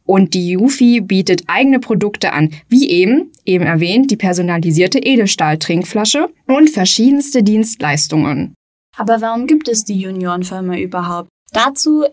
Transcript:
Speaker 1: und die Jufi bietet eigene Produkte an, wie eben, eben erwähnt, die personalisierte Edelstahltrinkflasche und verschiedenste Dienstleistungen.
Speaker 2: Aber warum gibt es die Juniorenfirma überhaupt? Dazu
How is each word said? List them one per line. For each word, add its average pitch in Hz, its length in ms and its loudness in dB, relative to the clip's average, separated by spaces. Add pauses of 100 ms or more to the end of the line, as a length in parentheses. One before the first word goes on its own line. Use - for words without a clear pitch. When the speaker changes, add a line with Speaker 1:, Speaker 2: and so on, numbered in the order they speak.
Speaker 1:
und 190 260 2
die 180 200 -2
Jufi 240 500 2
bietet 190 440 0
eigene 254 320 2
Produkte 208 540 -4
an, 156 220 -2 (160)
wie 262 180 4
eben, 202 420 2 (140)
eben - 220 0
erwähnt, 180 440 0
die 208 60 0
personalisierte 175 840 0
Edelstahltrinkflasche 196 1300 0 (160)
und 302 240 4
verschiedenste 254 720 2
Dienstleistungen. 151 1120 0 (420)
Speaker 2:
Aber 220 240 0
warum 233 260 -4
gibt 311 220 2
es 226 160 -2
die 190 160 -4
Juniorenfirma 180 800 -6
überhaupt? 175 500 -6 (240)
Dazu 285 600 0